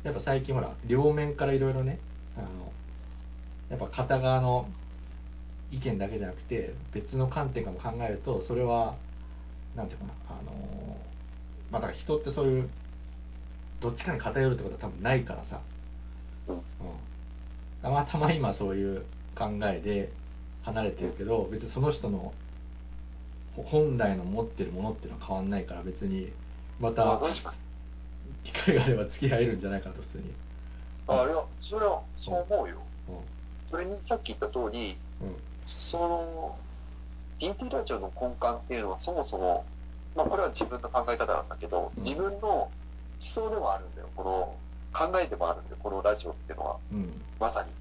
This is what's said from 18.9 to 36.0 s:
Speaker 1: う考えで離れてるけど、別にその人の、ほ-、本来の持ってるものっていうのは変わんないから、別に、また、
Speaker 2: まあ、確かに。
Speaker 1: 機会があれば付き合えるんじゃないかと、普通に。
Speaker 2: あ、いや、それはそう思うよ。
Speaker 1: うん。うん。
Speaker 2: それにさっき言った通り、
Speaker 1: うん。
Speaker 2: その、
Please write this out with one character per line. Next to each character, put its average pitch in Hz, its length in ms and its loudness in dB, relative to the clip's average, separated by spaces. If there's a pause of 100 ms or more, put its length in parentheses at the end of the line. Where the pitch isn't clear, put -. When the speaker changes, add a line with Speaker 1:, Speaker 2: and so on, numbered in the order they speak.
Speaker 1:
う - 80 -6 (300)
考 104 140 2 (140)
え 95 160 4
で 101 320 2 (520)
離 107 200 2
れ 98 80 2
て - 120 -4
る 90 140 0
け 98 60 -2
ど、 104 280 4
別 110 120 -2
に - 80 -6
そ - 80 -2
の 147 120 6
人 - 180 0
の、 95 240 -2 (1200)
ほ-、 - 80 -6
本 151 340 6
来 101 200 4
の 90 60 -2
持 104 200 0
っ 113 40 -2
て - 160 -2
る 85 80 -2
も 90 120 -2
の 110 80 0
っ 107 40 -2
て - 100 -10
い - 40 -6
う - 40 -8
の - 60 -8
は - 80 -10
変 98 100 0
わ 95 60 0
ん 98 60 0
な 98 100 2
い 90 60 -4
か 90 100 -8
ら、 82 80 -8
別 92 240 -4
に、 95 240 -2 (480)
ま 117 120 4
た、 113 140 6
Speaker 2:
ま 110 80 8
あ、 110 60 4
確 160 240 0
か 85 80 -6
に。 - 80 -10 (840)
Speaker 1:
機 - 100 -8
会 185 220 6
が 127 80 8
あ 135 40 6
れ 127 80 8
ば 104 100 2
付 - 240 2
き 120 40 6
合 117 40 6
え 117 80 8
る 107 120 2
ん - 20 -4
じ 98 80 -2
ゃ - 20 0
な 98 80 0
い 95 40 -2
か - 80 -6
と、 - 120 -8
普 - 80 -8
通 - 80 -8
に。 - 160 -8 (760)
Speaker 2:
あ、 143 60 6
い 131 40 8 (100)
や、 160 160 4 (180)
そ 208 180 -2
れ 214 60 6
は 165 160 4 (160)
そ - 140 -6
う 180 180 2
思 202 140 6
う - 60 -2
よ。 - 80 -8 (320)
Speaker 1:
う - 20 -6
ん。 92 40 -6
う - 40 -8
ん。 - 20 -8 (480)
Speaker 2:
そ 165 80 -2
れ 180 80 0
に 196 180 -4
さ 233 120 4
っ 233 80 -4
き - 40 -6
言 107 80 -4
っ - 40 -10
た 107 80 0
通 117 240 0
り、 110 260 -2 (240)
Speaker 1:
う 98 40 -4
ん。 92 100 -4 (560)
Speaker 2:
そ 170 60 0
の、 165 600 0 (840)